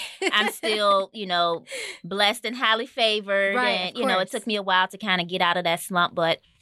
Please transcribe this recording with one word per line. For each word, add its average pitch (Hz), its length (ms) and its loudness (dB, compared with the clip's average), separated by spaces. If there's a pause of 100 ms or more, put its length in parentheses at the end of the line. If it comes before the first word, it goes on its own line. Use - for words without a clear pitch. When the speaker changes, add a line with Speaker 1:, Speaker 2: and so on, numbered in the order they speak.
(120)
Speaker 1:
<laughs> - 200 -2
Speaker 2:
I'm 214 180 2
still, 208 640 0
you 214 140 -8
know, 175 380 0 (380)
blessed 202 440 0
and 226 100 -4
highly 226 300 0
favored. 202 720 0
Speaker 1:
Right, 247 160 2
Speaker 2:
And, 180 240 -4
Speaker 1:
of 240 40 -6
Speaker 2:
you 240 60 0
know, - 80 2
it - 20 2
Speaker 1:
course. 185 140 -2
Speaker 2:
took - 160 -6
me 214 100 -2
a 202 60 -4
while 185 260 2
to 196 80 -16
kinda 185 280 0
get 180 180 -2
out 175 160 2
of 180 60 -2
that 170 160 0
slump. 175 340 0
But, 165 240 0 (240)